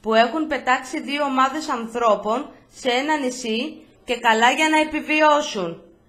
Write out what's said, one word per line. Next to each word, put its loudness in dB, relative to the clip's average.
που -2
έχουν 2
πετάξει -2
δύο -4
ομάδες 0
ανθρώπων -2
σε -4
ένα 0
νησί -6
και -4
καλά 4
για 2
να 4
επιβιώσουν. 0